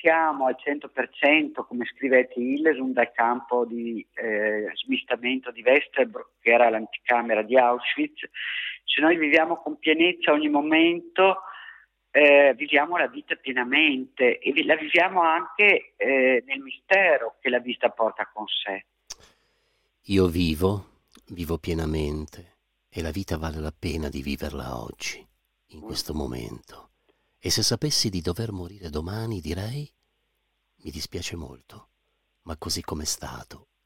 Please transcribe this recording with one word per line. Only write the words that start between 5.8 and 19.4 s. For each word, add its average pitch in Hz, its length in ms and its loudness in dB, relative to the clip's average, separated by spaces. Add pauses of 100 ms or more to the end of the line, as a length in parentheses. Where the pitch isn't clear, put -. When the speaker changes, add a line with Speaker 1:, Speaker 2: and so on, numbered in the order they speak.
Speaker 1:
che 117 100 0
era 120 180 6
l'anticamera 113 760 0
di 110 140 0
Auschwitz, 123 640 2 (640)
se - 160 0
noi 170 160 4
viviamo 160 400 2
con 151 220 -8
pienezza 165 540 2
ogni 151 160 2
momento, 170 960 2 (720)
eh, 143 400 8
viviamo 147 440 0
la 143 80 2
vita 135 300 -8
pienamente, 131 1040 0
e - 140 -4
vi-, 151 120 0
la 151 120 2
viviamo 175 460 0
anche, 180 760 2
eh, 127 500 2
nel 135 140 -8
mistero 139 800 0
che 135 80 -4
la 123 100 0
vita 120 300 -4
porta 107 420 -2
con 107 180 -12
sé. 98 360 -6 (1200)